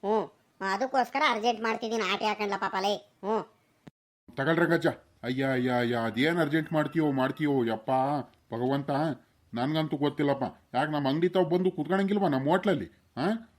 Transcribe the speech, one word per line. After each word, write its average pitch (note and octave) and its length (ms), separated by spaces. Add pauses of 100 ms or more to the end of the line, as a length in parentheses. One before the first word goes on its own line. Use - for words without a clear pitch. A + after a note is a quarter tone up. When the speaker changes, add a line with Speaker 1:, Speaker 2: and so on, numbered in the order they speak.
Speaker 1:
ಹ್ಞೂ, G3+ 340 (240)
ಅದಕ್ಕೋಸ್ಕರ B3 680
ಅರ್ಜೆಂಟ್ A3+ 340
ಮಾಡ್ತಿದ್ದೀನಿ A3+ 400 (120)
ಆಟೆ G#3 120
ಹಾಕೊಂಡ್ಲ G#3 300
ಪಾಪಲೇ. G3 400
ಹ್ಞೂ. - 560 (840)
Speaker 2:
ತಗೊಳ್ರಿ D#3+ 280
ರಂಗಜ್ಜ. E3 220 (360)
ಅಯ್ಯ, B2+ 220
ಅಯ್ಯ, B2+ 260
ಅಯ್ಯ, A#2+ 260
ಅದೇನ್ A#2+ 420
ಅರ್ಜೆಂಟ್ D#3 340
ಮಾಡ್ತೀಯೋ, D3+ 400
ಮಾಡ್ತೀಯೋ, C3+ 520
ಯಪ್ಪ A2+ 260 (640)
ಭಗವಂತ, C3+ 360 (640)
ನನ್ಗಂತೂ D3+ 420
ಗೊತ್ತಿಲ್ಲಪ್ಪ. C#3+ 460 (320)
ಯಾಕೆ D3 160
ನಮ್ಮ C#3+ 180
ಅಂಗಡಿ E3 200
ತಾವ್ F3+ 220
ಬಂದು F3+ 200
ಕೂತ್ಕೊಳಂಗಿಲ್ವಾ F#3+ 580
ನಮ್ಮ D3 220
ಹೋಟ್ಲಲ್ಲಿ? F3+ 680
ಆ? C3 100 (320)